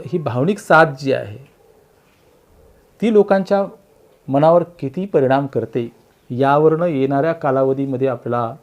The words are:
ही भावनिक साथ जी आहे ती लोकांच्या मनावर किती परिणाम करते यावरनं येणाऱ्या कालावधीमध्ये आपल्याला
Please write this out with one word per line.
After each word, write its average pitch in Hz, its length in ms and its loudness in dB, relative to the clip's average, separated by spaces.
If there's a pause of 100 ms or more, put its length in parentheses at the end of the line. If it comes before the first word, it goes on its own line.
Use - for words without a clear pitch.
ही 170 140 -4
भावनिक 147 400 -2
साथ 160 260 4
जी 139 280 -4
आहे 113 240 -8 (1600)
ती 220 120 0
लोकांच्या 202 520 2 (640)
मनावर 160 360 4 (160)
किती 143 260 -6
परिणाम 139 420 2
करते 117 420 -6 (400)
यावरनं 147 560 2
येणाऱ्या 143 480 -2
कालावधीमध्ये 135 760 -2
आपल्याला 120 540 -6